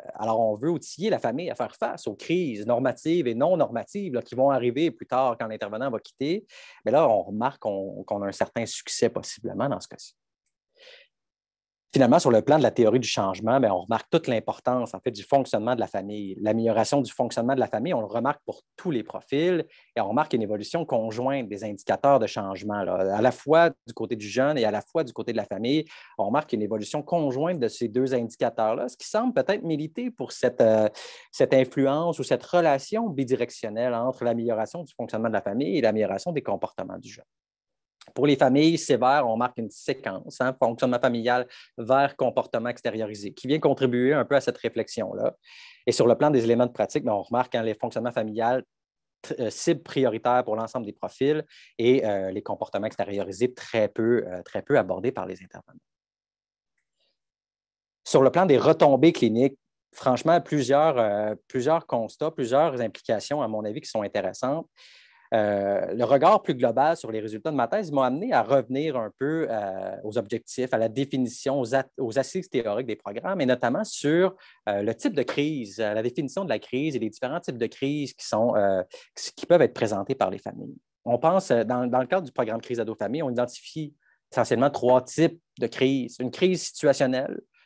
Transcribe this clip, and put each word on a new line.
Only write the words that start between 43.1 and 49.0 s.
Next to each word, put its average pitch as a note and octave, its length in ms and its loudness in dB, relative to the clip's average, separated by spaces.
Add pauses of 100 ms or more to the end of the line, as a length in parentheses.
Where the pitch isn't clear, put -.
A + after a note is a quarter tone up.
qui - 140 -14
vient D3 140 0
contribuer C3 520 2
un C3 120 2
peu C#3+ 100 -2
à C3+ 60 6
cette - 180 -4
réflexion-là. A2 800 -4 (500)
Et B2 60 2
sur A#2 140 4
le A#2+ 100 8
plan D3 140 4
des B2+ 140 4
éléments A#2 220 4
de B2 60 -6
pratique, B2 320 -2
ben, B2 80 0
on G2+ 100 0
remarque, B2 320 -2
hein, A#2 80 0
les A2 120 -2
fonctionnements A#2+ 380 -6
familiaux, A2+ 500 0 (760)